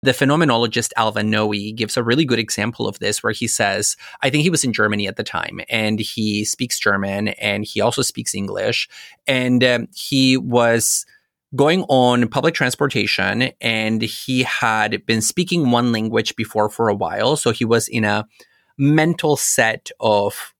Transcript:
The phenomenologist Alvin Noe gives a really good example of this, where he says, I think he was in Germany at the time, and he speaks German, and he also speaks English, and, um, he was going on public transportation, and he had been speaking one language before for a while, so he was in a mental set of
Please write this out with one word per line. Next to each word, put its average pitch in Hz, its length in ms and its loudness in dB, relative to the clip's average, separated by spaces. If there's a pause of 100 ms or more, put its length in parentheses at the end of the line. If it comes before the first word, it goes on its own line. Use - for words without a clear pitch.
The 135 80 4
phenomenologist 127 840 2
Alvin 110 340 0
Noe 107 220 2 (240)
gives 113 200 -2
a 127 60 -2
really 123 220 4
good 120 160 6
example 113 480 -2
of 101 100 -8
this, 104 240 -2
where 110 100 0
he 117 140 -4
says, 101 500 0 (240)
I 139 100 2
think 151 120 2
he 180 80 4
was 160 140 0
in 123 80 0
Germany 107 340 0
at 95 80 -8
the - 80 -6
time, 90 380 -6 (100)
and 110 300 0
he 107 440 -4
speaks - 360 -6
German, 98 480 -2
and 104 360 -4
he - 160 -6
also 120 220 0
speaks - 320 -6
English, 98 540 -4 (400)
and, 127 340 2
um, 120 320 2
he 131 420 2
was 120 680 2 (480)
going 151 300 4
on 123 440 4
public 143 260 0
transportation, 120 960 0 (100)
and 110 420 -2
he 127 400 -2
had 110 640 -2
been 113 140 0
speaking 170 500 0
one 120 220 4
language 113 420 -2
before 107 340 -2
for 113 200 -2
a 101 80 2
while, 101 400 0
so 120 160 0
he 120 120 -2
was 113 220 2
in 113 180 -2
a 104 220 0 (500)
mental 156 600 2
set - 540 -2 (100)
of 104 600 0